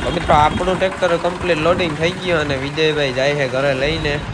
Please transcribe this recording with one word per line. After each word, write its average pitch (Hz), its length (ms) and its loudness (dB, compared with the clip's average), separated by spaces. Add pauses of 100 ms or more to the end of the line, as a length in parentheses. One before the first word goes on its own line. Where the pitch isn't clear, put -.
તો 123 60 0
મિત્રો, 165 240 2
આપણું 156 420 2
ટ્રેક્ટર 180 400 0
કમ્પ્લીટ 175 420 -2
લોડિંગ 165 400 0
થઈ 165 120 0
ગયું 180 300 -2
અને 143 160 -2
વિજયભાઈ 147 560 0
જાય 135 220 0
છે 139 140 0
ઘરે 135 260 0
લઈને. 147 460 -2 (140)